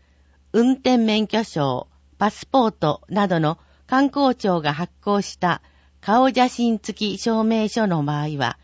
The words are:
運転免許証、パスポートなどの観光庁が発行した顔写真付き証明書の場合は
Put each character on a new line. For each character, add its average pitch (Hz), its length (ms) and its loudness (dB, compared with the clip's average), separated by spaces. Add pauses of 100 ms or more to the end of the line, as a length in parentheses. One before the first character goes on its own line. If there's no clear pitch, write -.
(540)
運 240 200 4
転 254 240 0
免 214 280 2
許 214 180 -2
証、 135 440 -4 (320)
パ 202 100 0
ス - 160 -10
ポ 254 220 2
ー 208 40 -2
ト - 380 -2
な 202 180 0
ど 175 120 0
の 156 180 0 (300)
観 269 220 2
光 269 260 0
庁 180 260 -2
が 147 140 -2
発 175 180 -8 (100)
行 202 180 0
し - 180 -10
た 175 240 -2 (380)
顔 247 280 4
写 254 200 2
真 233 280 -2
付 208 160 -10
き 196 240 -4
証 220 260 0
明 220 240 0
書 214 200 -2
の 165 160 0
場 147 180 -2
合 151 160 -6
は 127 260 -4